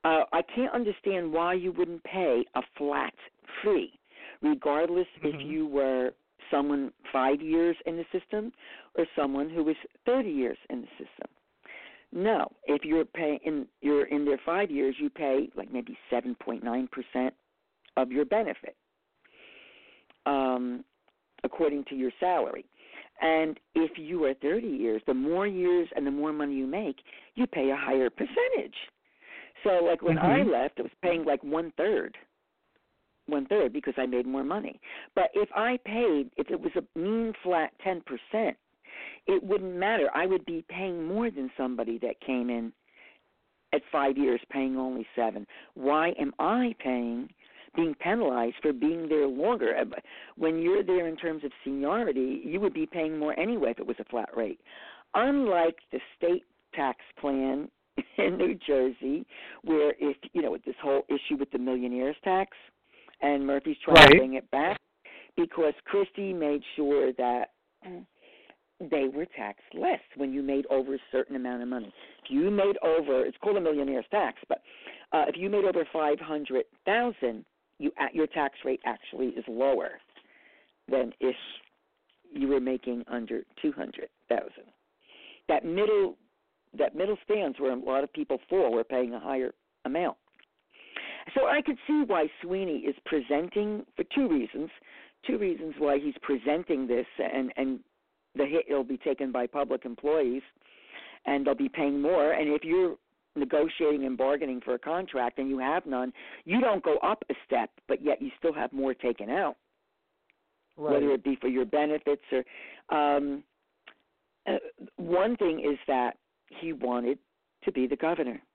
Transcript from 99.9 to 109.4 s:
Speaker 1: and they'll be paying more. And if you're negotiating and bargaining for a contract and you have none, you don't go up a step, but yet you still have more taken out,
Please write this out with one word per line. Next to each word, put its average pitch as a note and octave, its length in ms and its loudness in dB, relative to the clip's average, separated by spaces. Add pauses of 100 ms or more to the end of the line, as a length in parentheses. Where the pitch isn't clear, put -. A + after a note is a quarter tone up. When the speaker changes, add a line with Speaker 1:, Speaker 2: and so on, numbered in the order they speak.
Speaker 1:
and C#3 200 0
they'll C3+ 100 2
be C3+ 140 0
paying C#3+ 300 0
more. D#3 340 4
And D3+ 160 0
if D3 140 0
you're E3+ 320 2 (400)
negotiating D3 720 0
and C3 120 -4
bargaining C3 440 0
for B2 140 -2
a A#2+ 40 -4
contract D3 600 -4
and C3+ 100 -2
you C3+ 100 -2
have D3 260 0
none, B2+ 280 -4 (320)
you G3 160 2
don't A3 220 2
go D3+ 140 2
up G3+ 320 -2
a C#3+ 40 -4 (120)
step, A#2 260 -2 (160)
but C3+ 140 -2
yet D3 200 0
you G3 160 -6
still D#3+ 160 0
have C#3 180 -4
more C3+ 220 -2
taken A#2 360 -4
out, D3+ 280 -2 (1200)